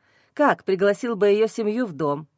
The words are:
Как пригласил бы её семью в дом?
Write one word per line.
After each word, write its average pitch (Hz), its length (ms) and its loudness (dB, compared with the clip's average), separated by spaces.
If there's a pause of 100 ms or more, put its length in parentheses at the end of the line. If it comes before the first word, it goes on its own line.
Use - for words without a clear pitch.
(340)
Как 277 300 2
пригласил 202 520 0
бы 202 120 2
её 208 180 4
семью 220 400 -4
в 185 80 -8
дом? 147 340 -6 (100)